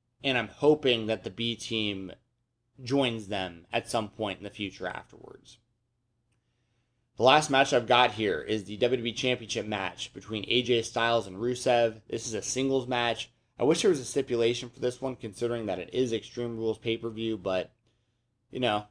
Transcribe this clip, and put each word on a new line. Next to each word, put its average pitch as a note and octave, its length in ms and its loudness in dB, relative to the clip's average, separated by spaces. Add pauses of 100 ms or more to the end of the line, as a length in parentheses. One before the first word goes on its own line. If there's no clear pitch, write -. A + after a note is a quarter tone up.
(240)
and C3+ 140 0
I'm G#2+ 120 -2
hoping C#3 580 4
that A2 160 0
the G#2 80 -8
B A#2 240 -4
Team G#2 560 -4 (720)
joins A#2+ 440 0
them F2+ 460 -6
at A#2 160 -2
some G#2+ 200 -2
point G2+ 280 -6
in E2 60 -18
the G2+ 80 -12
future F#2 360 -8
afterwards. - 720 -14 (1600)
The A2 80 0
last D3 240 8
match C#3 240 4
I've A#2 120 4
got A#2+ 260 6
here G#2 280 0
is G#2+ 240 -4
the G2+ 140 -10
W A#2+ 180 2
W A#2 160 -2
E - 20 -4
Championship A#2+ 520 -2
match G2 480 -6
between G#2+ 340 -8
A B2 140 2
J A#2 200 2
Styles A#2 460 0
and F#2 80 -12
Rusev. A#2+ 720 0
This A2+ 160 -6
is A#2 80 -8
a G2+ 80 -4
singles C3+ 460 -2
match. A#2+ 420 -2 (300)
I A2 60 2
wish E3 160 4
there G#3+ 80 4
was D3+ 100 4
a A#2+ 60 -8
stipulation A#2+ 640 0
for - 100 -20
this B2 220 -2
one, C3 160 -6
considering A#2 480 -4
that F#2 140 -4
it E2+ 120 -10
is A#2 220 0
Extreme A#2 420 -4
Rules A2 220 -2
pay-per-view, A2+ 640 -4
but, F#2 340 -2 (800)
you B2+ 100 -6
know, G#2+ 300 0